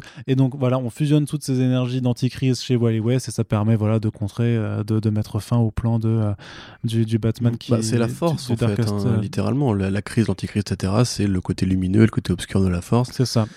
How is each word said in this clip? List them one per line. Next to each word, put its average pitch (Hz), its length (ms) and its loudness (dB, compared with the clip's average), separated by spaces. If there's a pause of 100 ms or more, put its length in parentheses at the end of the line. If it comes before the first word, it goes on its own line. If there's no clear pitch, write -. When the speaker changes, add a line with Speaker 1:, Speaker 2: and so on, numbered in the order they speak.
(260)
Speaker 1:
Et 135 80 0
donc, 131 240 2
voilà, 127 220 0
on 123 100 -6
fusionne 147 360 2
toutes 143 180 -6
ces 131 160 0
énergies 127 400 0
d'anticrise 127 640 0
chez 127 160 0
Wally 113 240 2
West 123 260 0
et 117 40 -8
ça 113 120 -2
permet, 107 320 2
voilà, 107 240 2
de 107 80 -2
contrer, 117 480 -2
euh, 107 300 -2
de, 107 160 0
de 110 80 2
mettre 107 320 -2
fin - 160 -2
au 113 140 2
plan 117 280 -2
de, 113 80 -2
euh, 110 240 2 (540)
du, 113 180 0
du 110 160 0
Batman 117 380 0
qui - 140 -6
Speaker 2:
Bah, 117 100 4
c'est 110 160 0
la 117 100 2
Speaker 1:
du, 123 60 -6
Speaker 2:
force, 165 340 -2
Speaker 1:
du 123 60 -2
Speaker 2:
en - 20 0
fait, 117 120 0
Speaker 1:
Darkest, 107 240 0
Speaker 2:
hein, 101 160 -2
Speaker 1:
euh, 110 140 2
Speaker 2:
littéralement. 107 520 0
La, 98 180 0
la 101 100 -2
crise, - 280 0
l'anticrise, 98 360 -2
et - 40 -6
cetera, 98 340 2
c'est 104 240 0
le 92 140 0
côté - 240 -2
lumineux, 92 340 2
le 113 80 8
côté - 240 -2
obscur - 300 -2
de 95 80 4
la 87 100 0
force. 120 320 0
Speaker 1:
C'est 127 140 0
ça. 113 200 0 (120)